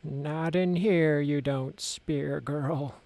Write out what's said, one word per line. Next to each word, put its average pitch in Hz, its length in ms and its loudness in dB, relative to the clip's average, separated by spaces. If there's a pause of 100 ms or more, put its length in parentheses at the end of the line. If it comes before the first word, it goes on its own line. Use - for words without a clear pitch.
Not 156 540 -4
in 180 200 2
here, 170 440 4
you 147 220 2
don't, 135 360 -2
spear 143 600 -4
girl. 139 540 -4 (120)